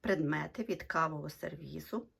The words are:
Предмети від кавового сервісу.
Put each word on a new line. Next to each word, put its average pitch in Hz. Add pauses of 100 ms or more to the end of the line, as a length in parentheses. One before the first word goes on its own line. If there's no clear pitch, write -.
Предмети 156
від 180
кавового 156
сервісу. 160 (120)